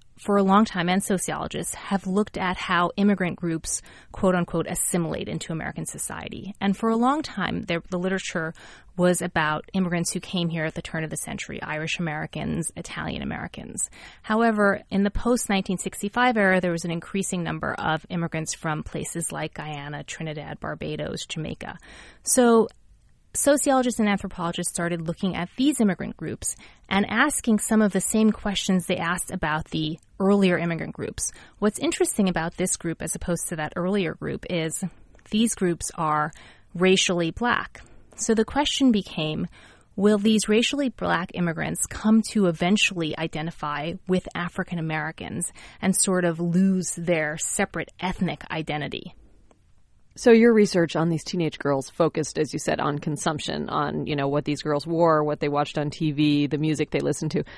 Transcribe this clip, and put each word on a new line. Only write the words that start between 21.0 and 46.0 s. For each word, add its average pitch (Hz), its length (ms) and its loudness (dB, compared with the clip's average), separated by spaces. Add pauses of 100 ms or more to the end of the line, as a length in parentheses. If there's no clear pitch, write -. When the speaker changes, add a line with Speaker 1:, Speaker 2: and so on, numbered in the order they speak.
Speaker 1:
Jamaica. - 500 -8 (460)
So - 460 6 (640)
sociologists 262 640 4
and 214 100 4
anthropologists 175 640 -4
started 170 320 -2
looking 175 300 -2
at 175 220 -6
these 277 220 2
immigrant - 380 0
groups - 380 -6 (340)
and 196 180 2
asking 233 520 2
some 214 240 4
of 202 80 4
the 190 100 0
same 220 300 4
questions 196 560 0
they 180 100 -2
asked 175 320 -2
about 160 360 -2
the 156 340 -4 (200)
earlier 190 380 6
immigrant 165 360 -2
groups. - 380 -6 (280)
What's 208 180 0
interesting 285 520 0
about 170 280 -4
this 185 200 0
group 165 260 -4
as - 100 -4
opposed - 360 -4
to 165 80 -6
that 151 180 -6
earlier 180 400 0
group 143 340 -8
is 165 340 -2 (460)
these 220 240 2
groups 175 400 -2
are 151 380 0 (420)
racially 180 560 4
black. - 520 -2 (340)
So - 180 2
the 220 120 4
question 277 460 2
became, 165 540 -2 (500)
will 208 220 4
these 214 320 4
racially 240 400 2
black 175 460 -2
immigrants 170 500 -2
come 220 460 4
to 202 160 4
eventually 175 680 0
identify 156 800 -6 (140)
with 185 260 2
African 175 460 -4
Americans 160 720 -6 (280)
and 190 160 2
sort 180 300 2